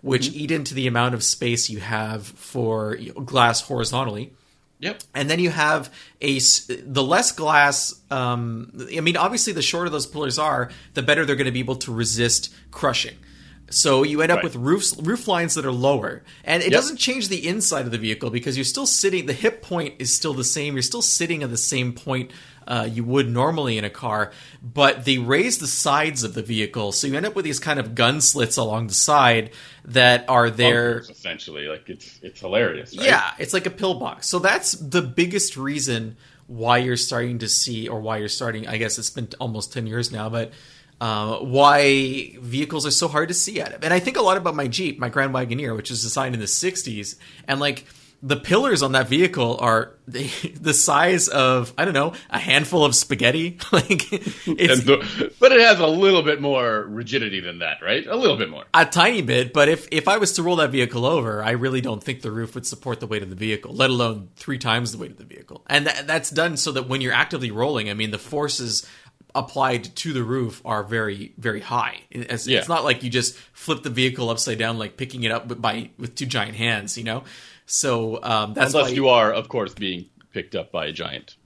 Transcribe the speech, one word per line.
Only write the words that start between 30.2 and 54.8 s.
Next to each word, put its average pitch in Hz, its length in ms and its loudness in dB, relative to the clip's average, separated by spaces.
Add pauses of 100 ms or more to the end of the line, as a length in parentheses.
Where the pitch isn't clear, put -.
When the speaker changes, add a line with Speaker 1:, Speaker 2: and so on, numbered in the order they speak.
Speaker 1:
are 120 220 6
there. 120 480 4
Speaker 2:
Bumpers, - 100 -18
essentially. 78 580 -10
Like, 78 220 -10
it's, - 320 -16
it's - 180 -16
hilarious, 92 560 -2
right? - 120 2
Speaker 1:
Yeah, 175 320 4
it's - 140 -6
like 185 120 0
a 185 60 -4
pillbox. - 560 -4
So 180 100 -2
that's 196 360 0
the 160 280 0
biggest 175 560 0
reason 127 600 -4 (280)
why 120 340 2
you're 123 180 0
starting 120 420 -4
to 110 80 -6
see, 113 400 -2
or 110 120 -6
why 110 180 -4
you're 107 120 -4
starting, 113 380 -6
I 110 100 -4
guess 113 220 -2
it's 113 100 -4
been 117 200 -8 (100)
almost 110 340 -8
ten 113 140 -6
years 117 240 -4
now, 110 180 -8
but, 113 220 -6 (500)
uh, 110 360 -2
why 135 1040 4
vehicles 139 460 -4
are 143 60 0
so 170 160 0
hard 151 220 0
to 175 40 -4
see 196 260 -2
out 120 140 -8
of. - 100 -12
And 160 80 2
I 180 80 4
think 254 180 -2
a - 40 2
lot 190 160 6
about 170 180 -2
my 143 120 -2
Jeep, 143 320 -4
my 123 100 -4
Grand 135 240 0
Wagoneer, 127 420 -4
which 107 140 -8
was 113 140 -4
designed 127 320 -2
in 113 60 -4
the 101 60 -6
sixties, 123 680 -4 (320)
and, 139 120 -2
like, 143 260 -4 (380)
the 139 120 0
pillars 196 480 2
on 131 80 0
that 131 160 2
vehicle 135 520 2
are 113 400 2
<laughs> - 80 -20
the, 127 200 -8 (340)
the 147 140 2
size 160 520 4
of, 127 480 2
I 156 100 0
don't 185 100 -2
know, 151 180 2 (160)
a - 80 -4
handful 151 480 2
of 147 80 4
spaghetti. 147 680 2
<laughs> - 80 -4
Like, - 420 2
it's - 320 -8
Speaker 2:
And 156 380 4